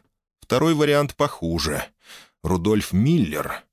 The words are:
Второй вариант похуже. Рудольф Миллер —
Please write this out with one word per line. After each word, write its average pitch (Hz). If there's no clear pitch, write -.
Второй 151
вариант 147
похуже. 82
Рудольф 92
Миллер — 95